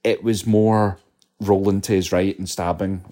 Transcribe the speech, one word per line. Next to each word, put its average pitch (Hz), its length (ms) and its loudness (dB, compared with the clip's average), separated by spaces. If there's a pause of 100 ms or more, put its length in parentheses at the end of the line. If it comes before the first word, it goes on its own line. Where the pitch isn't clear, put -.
it 113 180 0
was 107 240 -2
more 110 520 2 (420)
rolling 98 420 2
to - 100 -4
his 92 200 0
right 95 260 0
and 92 100 -8
stabbing, 90 640 -4